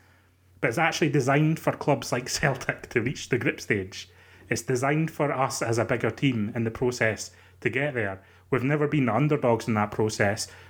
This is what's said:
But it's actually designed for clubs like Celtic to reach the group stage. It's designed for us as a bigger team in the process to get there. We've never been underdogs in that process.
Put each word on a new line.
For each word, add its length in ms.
But 80
it's 80
actually 320
designed 500
for 140
clubs 380
like 180
Celtic 600
to 120
reach 280
the 80
group 240
stage. 480
It's 120
designed 500
for 200
us 300
as 160
a 80
bigger 260
team 440
in 80
the 80
process 600
to 80
get 240
there. 280
We've 120
never 240
been 200
underdogs 600
in 80
that 160
process. 560